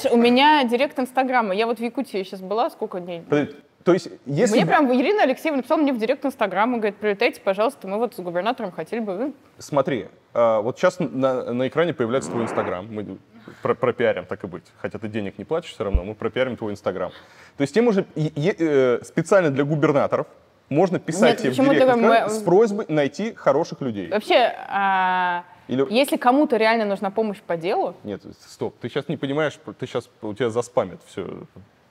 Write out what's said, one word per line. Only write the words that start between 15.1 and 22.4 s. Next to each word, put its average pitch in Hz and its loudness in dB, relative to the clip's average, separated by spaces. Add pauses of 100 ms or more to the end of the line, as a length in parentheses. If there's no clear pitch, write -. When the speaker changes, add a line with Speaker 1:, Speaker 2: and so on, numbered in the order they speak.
Speaker 2:
не 104 -12
платишь 165 -6
всё - -8
равно, 98 -2
мы 107 -10
пропиарим 120 -2
твой 107 -6
Инстаграм. 92 -4 (460)
То 139 0
есть 139 -4
тебе 226 4
можно 202 2 (100)
и, 156 -2
и, 156 -2
э, 135 2
специально 175 2
для 135 0
губернаторов 143 2 (420)
можно 170 2
писать 208 2
Speaker 1:
Нет, 226 0
Speaker 2:
тебе - 0
в - 0
Speaker 1:
почему 269 4
Speaker 2:
директ 262 6
Speaker 1:
ты 262 6
Speaker 2:
ВКонтакте 226 4
Speaker 1:
м-, 190 -2
Speaker 2:
с 214 -4